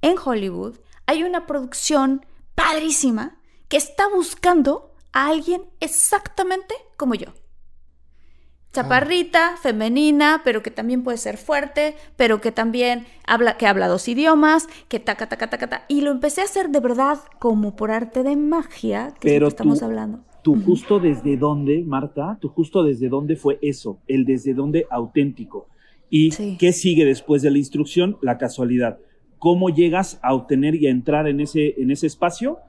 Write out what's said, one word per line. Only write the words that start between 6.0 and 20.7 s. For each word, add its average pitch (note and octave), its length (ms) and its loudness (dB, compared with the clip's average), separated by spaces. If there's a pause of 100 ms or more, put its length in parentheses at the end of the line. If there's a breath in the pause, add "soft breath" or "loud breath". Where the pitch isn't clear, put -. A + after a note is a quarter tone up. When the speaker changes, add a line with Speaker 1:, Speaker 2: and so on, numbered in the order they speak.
Speaker 1:
como B3+ 180 -2
yo. - 140 -8 (1400)
Chaparrita, E4 840 0
Speaker 2:
Ah. - 60 -14
Speaker 1:
femenina, D4 840 2
pero G#3+ 180 0
que A3+ 80 -10
también B3 320 -4
puede B3 140 -4
ser G#3 220 -8
fuerte, D4 560 -2 (220 loud breath)
pero A3+ 260 2
que A3+ 100 -2
también A#3+ 540 -2 (200 loud breath)
habla, A#3 300 2
que A#3 100 0
habla F#3+ 220 2
dos F3+ 200 -2
idiomas, D#4 600 4 (200 loud breath)
que A3+ 120 -6
taca, A3 280 -6
taca, A3+ 200 -6
taca, A#3+ 200 -6
taca. - 200 -10
Y C#4+ 140 0
lo C#4+ 80 0
empecé C#4+ 320 -2
a - 20 0
hacer F#4+ 240 -2
de C#4+ 120 2
verdad C4 380 0 (200)
como G#3+ 380 0
por G#3+ 140 -4
arte A#3 320 -4
de C#4 140 0
magia, D4 840 -4
que - 100 0
es D3 60 4
lo - 20 4
Speaker 3:
Pero D3 100 4
Speaker 1:
que D3 40 2
estamos C#3+ 280 0
Speaker 3:
tú, A#2+ 80 -4
Speaker 1:
hablando. A2 340 -6 (220)
Speaker 3:
tú D#3 100 4
Speaker 1:
Ujú. A2 120 2
Speaker 3:
justo F#3+ 360 2